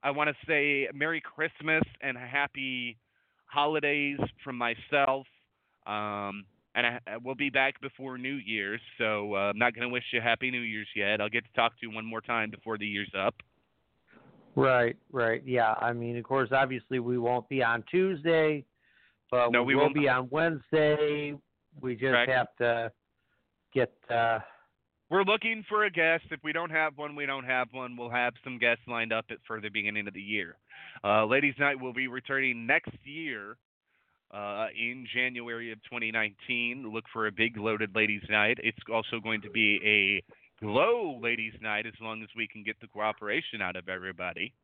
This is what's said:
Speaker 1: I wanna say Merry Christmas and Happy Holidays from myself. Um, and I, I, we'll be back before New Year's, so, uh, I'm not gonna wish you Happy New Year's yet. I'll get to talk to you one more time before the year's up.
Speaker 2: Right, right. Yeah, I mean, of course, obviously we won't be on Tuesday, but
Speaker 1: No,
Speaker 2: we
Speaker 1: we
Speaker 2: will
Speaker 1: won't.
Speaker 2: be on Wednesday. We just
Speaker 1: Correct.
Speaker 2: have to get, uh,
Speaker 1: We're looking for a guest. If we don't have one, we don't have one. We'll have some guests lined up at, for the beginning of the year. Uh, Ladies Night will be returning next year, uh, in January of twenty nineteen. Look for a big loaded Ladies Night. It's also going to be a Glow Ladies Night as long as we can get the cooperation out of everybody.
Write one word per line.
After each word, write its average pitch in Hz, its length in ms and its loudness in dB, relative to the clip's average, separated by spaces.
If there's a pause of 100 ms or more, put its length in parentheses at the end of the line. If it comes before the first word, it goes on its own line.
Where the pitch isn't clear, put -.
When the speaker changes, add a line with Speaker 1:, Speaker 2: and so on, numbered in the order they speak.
Speaker 1:
I 139 80 2
wanna 147 220 0 (120)
say 143 480 2
Merry 151 260 -2
Christmas 156 640 0 (180)
and 131 160 -4
Happy 127 800 -4 (500)
Holidays 143 720 2 (260)
from 131 120 -8
myself. 135 720 0 (580)
Um, 101 600 -4 (320)
and 120 100 4
I, 120 220 -2
I, 107 80 -6
we'll 123 180 -6
be 143 160 -2
back 135 300 2
before 131 360 -10
New 131 200 -6
Year's, 107 440 -4 (180)
so, 104 360 0
uh, 101 160 2
I'm 104 80 -4
not 120 160 4
gonna 120 140 -4
wish 123 240 -2
you 120 80 2
Happy 117 280 2
New 127 120 -4
Year's 107 340 -6
yet. 104 260 2
I'll 104 80 0
get 110 160 -2
to - 100 -20
talk 117 180 4
to - 140 -20
you 113 40 -10
one 110 160 -10
more 113 140 -6
time 110 300 -2
before 110 280 -8
the 104 80 -4
year's 101 320 -4
up. 98 160 2 (1200)
Speaker 2:
Right, 127 420 4 (140)
right. 117 340 0
Yeah, 120 360 2
I 120 120 0
mean, 120 240 -4
of 117 80 -6
course, 131 280 0
obviously 131 480 0
we 123 180 0
won't 120 300 0
be 135 160 0
on 117 260 0
Tuesday, 160 760 2 (680)
but 123 200 4
Speaker 1:
No, 120 140 6
Speaker 2:
we 135 100 4
Speaker 1:
we - 0 -
Speaker 2:
will 139 120 6
Speaker 1:
won't. 139 80 4
Speaker 2:
be 147 140 4
on 127 220 2
Wednesday. 151 1040 2 (460)
We 127 140 -4
just 127 180 2
Speaker 1:
Correct. 123 180 4
Speaker 2:
have 127 280 2
to 117 340 2 (840)
get, 127 180 2 (160)
uh, 117 300 2 (720)
Speaker 1:
We're 190 140 4
looking 220 440 0
for 214 160 2
a 202 60 2
guest. 165 400 2
If 156 140 -10
we 151 80 -4
don't 165 180 -2
have 156 260 0
one, 147 200 -10
we 143 100 -6
don't 139 180 -4
have 127 280 0
one. 123 240 -10
We'll 120 140 -8
have 123 240 0 (100)
some 127 140 -10
guests 117 280 2
lined 113 260 -2
up 110 180 -2
at, 113 160 -10
for 110 140 -8
the 107 80 -8
beginning 104 380 -4
of 98 80 -10
the 98 80 -12
year. 101 340 -6 (480)
Uh, 107 220 6
Ladies 135 320 4
Night 143 220 2
will 127 120 -6
be 127 160 -4
returning 127 580 -4
next 139 380 0
year, 131 520 -10 (760)
uh, 104 420 -4
in 120 400 -6
January 120 580 -4
of 110 100 -14
twenty 117 280 -6
nineteen. 120 800 -4
Look 113 220 -6
for 110 140 -2
a 104 60 -2
big 113 260 0
loaded 107 360 -2
Ladies 107 360 2
Night. 107 320 4
It's 113 160 -2 (120)
also 113 300 -2
going 107 220 -4
to 107 80 -12
be 107 340 4
a 101 800 0
Glow 156 560 2
Ladies 113 400 -4
Night 110 260 -4
as 110 140 -10
long 110 220 -10
as 104 120 -16
we 113 140 -6
can 107 140 -16
get 107 180 -6
the 117 60 -18
cooperation 107 760 -4
out 90 160 -4
of 90 140 -10
everybody. 90 720 -8